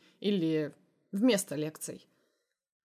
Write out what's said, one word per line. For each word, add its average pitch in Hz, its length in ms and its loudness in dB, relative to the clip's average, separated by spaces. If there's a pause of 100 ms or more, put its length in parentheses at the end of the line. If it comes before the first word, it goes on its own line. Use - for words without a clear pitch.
(200)
или 160 540 0 (380)
вместо 196 420 2
лекций. - 540 -8 (760)